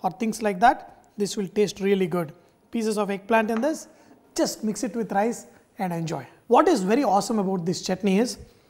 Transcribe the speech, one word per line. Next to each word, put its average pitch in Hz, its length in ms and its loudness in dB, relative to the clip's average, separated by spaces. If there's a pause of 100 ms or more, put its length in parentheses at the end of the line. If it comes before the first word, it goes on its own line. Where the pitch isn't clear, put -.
or 185 100 0
things 220 300 -4
like 202 180 -2
that, - 460 2 (120)
this 202 200 -2
will 196 100 -4
taste 202 320 0
really 190 280 2
good. 165 260 -4 (380)
Pieces 220 260 -2
of 202 120 -2
eggplant 214 420 0
in 226 100 -2
this, 294 260 -4 (480)
just - 280 -2
mix 214 200 -4
it 226 120 -6
with 220 160 -6
rice 208 360 -2 (320)
and 185 140 -4
enjoy. 160 320 -6 (220)
What 294 200 6
is 262 160 4
very 226 200 2
awesome 208 360 2
about 190 260 -2
this 180 160 -2
chutney 190 380 0
is, 240 180 -2 (320)